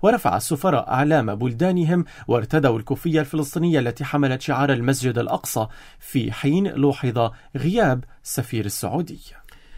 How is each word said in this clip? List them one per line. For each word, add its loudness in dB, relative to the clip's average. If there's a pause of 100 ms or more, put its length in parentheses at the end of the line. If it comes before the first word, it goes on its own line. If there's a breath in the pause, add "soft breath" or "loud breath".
ورفع 4
السفراء 0
أعلام 2
بلدانهم 0 (220 loud breath)
وارتدوا 2
الكوفية -2
الفلسطينية 0
التي -2
حملت 0
شعار 2
المسجد 0
الأقصى، -2 (320 loud breath)
في -2
حين 0
لوحظ 0 (240 loud breath)
غياب 2 (200 soft breath)
سفير -4
السعودية. -6 (300 soft breath)